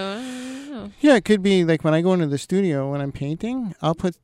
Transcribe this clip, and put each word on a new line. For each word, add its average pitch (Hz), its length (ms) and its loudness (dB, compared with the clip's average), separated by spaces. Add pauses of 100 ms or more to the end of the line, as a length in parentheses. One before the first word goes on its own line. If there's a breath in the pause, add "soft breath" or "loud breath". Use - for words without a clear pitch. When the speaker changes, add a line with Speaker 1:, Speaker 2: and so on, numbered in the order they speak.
(180)
Speaker 1:
I 247 40 -10
don't 262 500 -12
know. 208 180 -12 (100)
Speaker 2:
Yeah, 294 140 8
it 202 100 4
could 208 160 2
be, 185 240 4
like, 160 200 2
when 156 100 2
I 160 60 4
go 185 140 2
into 170 120 2
the 139 100 -2
studio, 147 540 -2
when 143 100 -4
I'm 139 120 -6
painting, 208 680 -6
I'll 160 140 0
put, - 300 -4